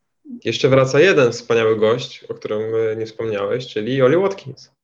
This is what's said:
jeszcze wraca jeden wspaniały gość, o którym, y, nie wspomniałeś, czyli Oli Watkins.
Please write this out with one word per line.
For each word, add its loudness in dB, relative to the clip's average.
jeszcze -2
wraca 4
jeden 4
wspaniały 0
gość, -2
o -8
którym, -6
y, -2
nie -6
wspomniałeś, -4
czyli -2
Oli 6
Watkins. -4